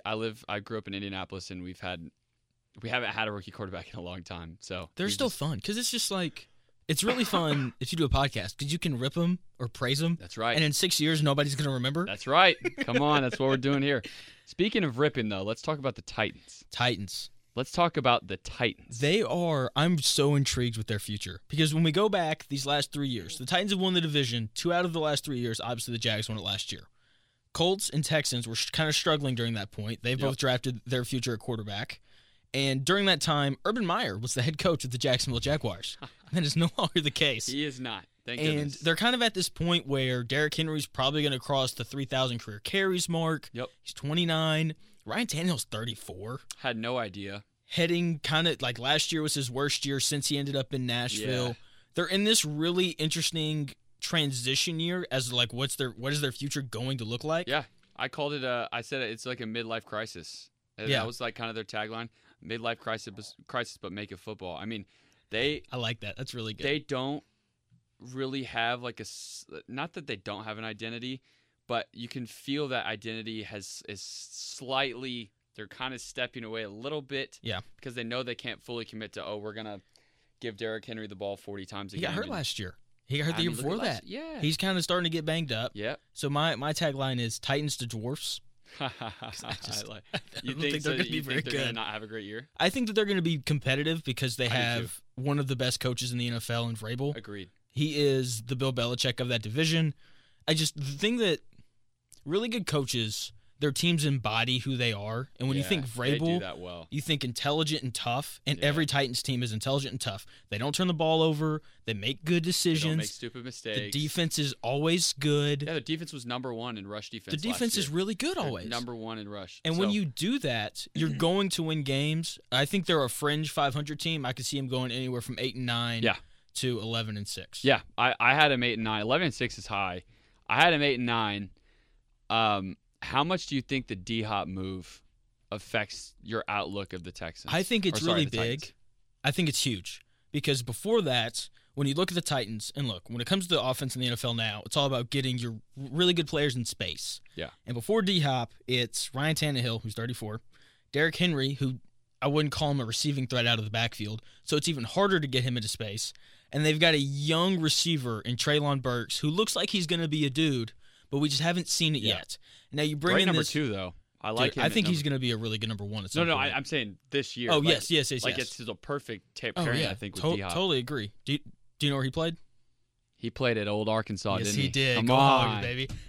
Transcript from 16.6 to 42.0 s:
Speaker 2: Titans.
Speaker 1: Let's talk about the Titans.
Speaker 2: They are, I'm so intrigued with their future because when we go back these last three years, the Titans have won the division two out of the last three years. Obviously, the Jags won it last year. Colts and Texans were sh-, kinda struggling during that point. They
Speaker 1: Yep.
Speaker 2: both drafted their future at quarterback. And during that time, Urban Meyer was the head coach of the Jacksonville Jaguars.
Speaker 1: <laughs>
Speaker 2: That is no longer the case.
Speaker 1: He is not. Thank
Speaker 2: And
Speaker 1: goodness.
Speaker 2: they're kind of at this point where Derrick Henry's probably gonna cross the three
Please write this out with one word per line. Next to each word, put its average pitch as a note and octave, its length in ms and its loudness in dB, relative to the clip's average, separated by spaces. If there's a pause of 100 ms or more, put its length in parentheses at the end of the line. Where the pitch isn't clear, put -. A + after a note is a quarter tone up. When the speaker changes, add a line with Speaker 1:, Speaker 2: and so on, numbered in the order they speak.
Speaker 2:
Titans. G#2+ 600 -2 (260)
Speaker 1:
Let's B2+ 160 -2
talk E3+ 260 4
about B2 300 4
the F#2+ 100 -6
Titans. - 600 -2
Speaker 2:
They D#3+ 220 4
are, D#3 540 2
I'm E3 240 4
so C#3+ 360 4
intrigued B2 400 2
with A2 120 -6
their G#2+ 120 0
future F#2 400 -6 (100)
because D#3 240 4
when E3 100 6
we D#3+ 80 6
go G3+ 180 4
back E3+ 400 0
these C3+ 160 -4
last C#3+ 260 0
three C#3+ 160 -2
years, A2 300 -6
the B2+ 80 -8
Titans F#3 260 2
have G3 80 2
won F#3 140 2
the F3 80 4
division B2 540 0
two E3+ 180 0
out F3 120 4
of F3 80 0
the E3 60 0
last D3+ 240 0
three C#3 160 -2
years. A2+ 220 -2
Obviously, A#2+ 320 -4
the A2+ 60 -2
Jags A2 280 0
won A2 120 -4
it - 20 -8
last G2 300 -4
year. - 160 -10 (640)
Colts F#3 380 2
and D3 120 0
Texans B2+ 440 0
were A2+ 80 -6
sh-, - 160 -2
kinda D#3 200 2
struggling D3 440 2
during A#2 180 0
that G2+ 180 -4
point. G#2+ 300 -6
They A#2+ 100 0
Speaker 1:
Yep. C3 80 0
Speaker 2:
both C3+ 180 0
drafted B2+ 480 0
their B2 200 0
future B2 300 -2
at G2+ 40 -8
quarterback. G#2+ 640 -6 (540)
And C3+ 280 2
during G3 220 4
that F3 160 4
time, C#3+ 440 2
Urban A3 200 2
Meyer E3+ 320 0
was A#2+ 160 -4
the B2+ 80 0
head D3+ 160 0
coach E3+ 260 2
of B2+ 80 -4
the B2 60 -4
Jacksonville B2 420 2
Jaguars. B2 640 -2
Speaker 1:
<laughs> C3+ 60 -14 (260)
Speaker 2:
That F3 100 2
is D3 120 0
no E3 120 4 (120)
longer F3 200 2
the D3 120 0
case. C3+ 340 2
Speaker 1:
He C#3 180 -2
is C3 160 -4
not. A2+ 260 -8 (200)
Thank B2 160 -4
Speaker 2:
And D#3 140 2
Speaker 1:
goodness. D3 240 -2
Speaker 2:
they're D#3+ 160 4
kind A#3 180 2
of A#3+ 80 0
at A#3 140 2
this F3+ 140 0
point E3+ 360 2
where C3 380 2
Derrick D3 320 2
Henry's D#3 320 0
probably C#3 340 2
gonna C#3 160 2
cross C3 360 0
the A#2+ 100 -6
three C3+ 220 -4